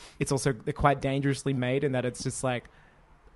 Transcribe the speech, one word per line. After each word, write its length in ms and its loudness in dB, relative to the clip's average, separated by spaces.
it's 120 -2
also, 220 2
they're 200 -6
quite 280 4
dangerously 500 0
made 320 0
in 100 0
that 120 0
it's 160 -4
just 220 -4
like, 220 -2